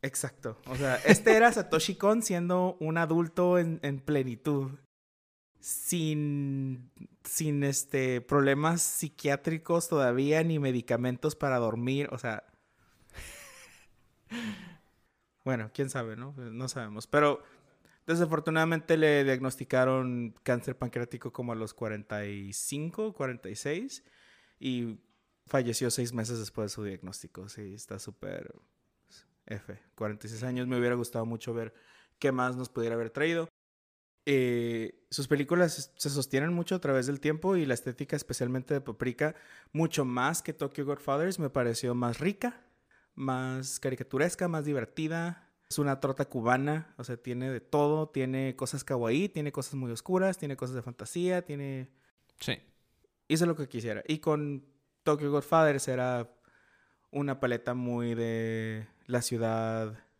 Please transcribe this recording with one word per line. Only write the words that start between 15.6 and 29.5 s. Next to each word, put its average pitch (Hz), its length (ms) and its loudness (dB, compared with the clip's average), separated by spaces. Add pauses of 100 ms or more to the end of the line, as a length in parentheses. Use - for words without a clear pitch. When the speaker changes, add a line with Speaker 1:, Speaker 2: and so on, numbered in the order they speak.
Speaker 1:
quién 139 160 -4
sabe, 113 280 -6
¿no? 131 200 -12
No 123 320 -8
sabemos. 110 380 -10
Pero 147 360 4 (640)
desafortunadamente 160 920 2
le 147 260 6
diagnosticaron 127 1160 2
cáncer 123 340 -2
pancreático 120 560 -6
como 120 200 -6
a 110 40 -4
los 110 160 -6
cuarenta 107 540 -6
y 101 260 -10
cinco, 170 640 -6
cuarenta 123 340 -6
y 104 80 -8
seis, 185 480 -6 (560)
y 120 380 -4 (480)
falleció 120 440 0
seis 120 220 -2
meses 117 260 -4
después 107 320 -6
de - 40 -10
su 107 100 -8
diagnóstico. 92 640 -12
Sí, 101 240 -14
está 101 260 -14
súper - 560 -10 (920)
F. 101 320 -12 (160)